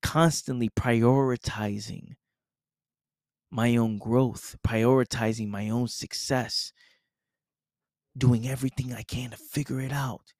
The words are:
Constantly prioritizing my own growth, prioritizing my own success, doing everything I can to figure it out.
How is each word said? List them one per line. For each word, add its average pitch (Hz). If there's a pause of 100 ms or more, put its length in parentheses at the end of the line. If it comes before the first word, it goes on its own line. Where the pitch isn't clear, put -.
Constantly 143
prioritizing 117 (1400)
my 120
own 113
growth, 117 (100)
prioritizing 113
my 101
own 120
success, - (1400)
doing 123
everything 131
I 110
can 123
to 113
figure 139
it 131
out. 135